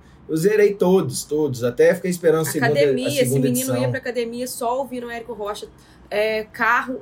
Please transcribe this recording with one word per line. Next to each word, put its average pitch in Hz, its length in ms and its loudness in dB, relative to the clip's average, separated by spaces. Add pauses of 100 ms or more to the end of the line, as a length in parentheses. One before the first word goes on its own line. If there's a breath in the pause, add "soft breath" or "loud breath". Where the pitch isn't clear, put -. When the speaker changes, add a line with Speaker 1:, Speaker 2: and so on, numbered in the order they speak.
(280 soft breath)
Speaker 1:
Eu 156 80 -4
zerei 202 380 4
todos, 180 500 2
todos. 143 400 -2
Até 131 300 4
fiquei 180 160 -4
esperando 165 320 2
a 156 40 0
segunda, 226 260 0
a - 20 0
Speaker 2:
Academia, 190 340 2
esse 285 120 -2
Speaker 1:
segunda - 220 2
Speaker 2:
menino 247 180 0
Speaker 1:
edição. 254 220 -2
Speaker 2:
ia 254 80 0
pra 262 100 -4
academia 240 480 -6
só 247 320 -4
ouvindo 247 260 -8
o 233 60 -12
Érico 233 220 -12
Rocha. 208 340 -8 (420 soft breath)
É, 214 360 0
carro 240 560 -2